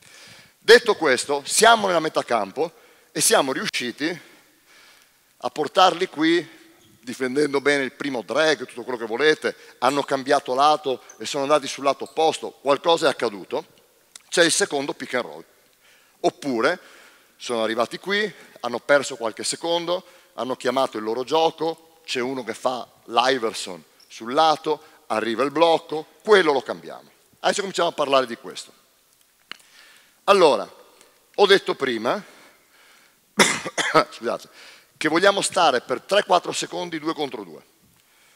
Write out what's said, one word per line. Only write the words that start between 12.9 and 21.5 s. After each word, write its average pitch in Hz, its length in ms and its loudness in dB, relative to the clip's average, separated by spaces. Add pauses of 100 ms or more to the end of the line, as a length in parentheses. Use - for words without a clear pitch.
è 135 40 4
accaduto, 117 560 -6 (600)
c'è 175 160 4
il 160 80 2
secondo 147 420 -2
pick - 200 -10
and 120 100 0
roll. 80 200 -16 (760)
Oppure 143 580 0 (580)
sono 113 280 -4
arrivati 113 340 -2
qui, 202 340 -4 (280)
hanno 120 180 -6
perso 139 380 0
qualche 113 260 -6
secondo, 170 600 -4 (300)
hanno 123 200 -6
chiamato 127 420 -2
il 107 60 -6
loro 113 220 -4
gioco, 160 800 -2